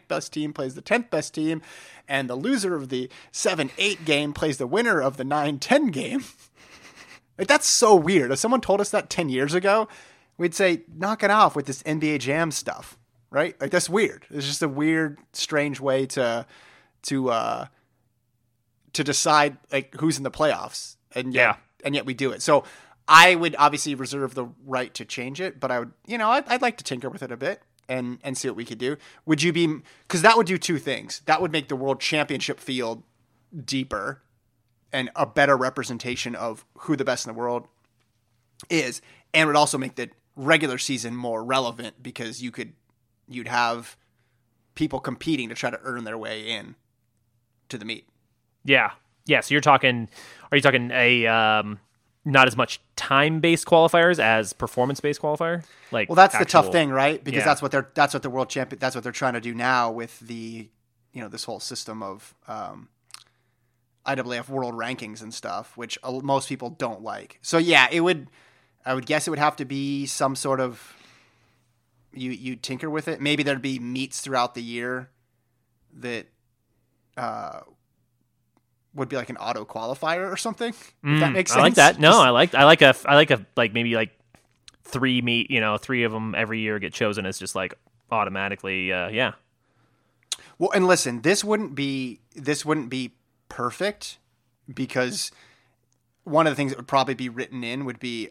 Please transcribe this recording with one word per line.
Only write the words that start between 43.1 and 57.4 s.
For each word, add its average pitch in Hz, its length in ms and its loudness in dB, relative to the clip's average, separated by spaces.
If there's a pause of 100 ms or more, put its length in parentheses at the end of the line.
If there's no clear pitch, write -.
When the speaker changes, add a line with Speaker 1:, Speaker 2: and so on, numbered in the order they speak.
Speaker 1:
you'd 123 200 -12
have 120 480 -2 (800)
people 135 240 -4
competing 127 500 -4
to 117 60 -12
try 131 140 -4
to 120 140 -10
earn 123 200 -10
their 110 140 -10
way 110 320 -10
in 107 260 -10 (920)
to 131 80 -12
the 104 80 -14
meet. 110 220 -10 (580)
Speaker 2:
Yeah. 127 260 4 (340)
Yeah, 143 140 2
so 120 140 -6
you're 143 80 2
talking, 127 480 2 (420)
are 143 60 2
you 135 40 0
talking 127 300 2
a, 123 340 2
um, 107 540 2 (460)
not 135 220 6
as 110 100 -2
much - 240 -2 (160)
time-based 160 680 2
qualifiers 170 540 6
as 110 340 2
performance-based 135 680 -4
qualifier? 165 420 -4 (280)
Like, 110 180 -2
Speaker 1:
Well, 165 80 -4
that's 196 200 10
the 196 80 2
tough 156 200 6
Speaker 2:
actual 180 80 -2
Speaker 1:
thing, 156 160 4
right? 135 340 0
Because 135 160 -2
Speaker 2:
Yeah. - 60 2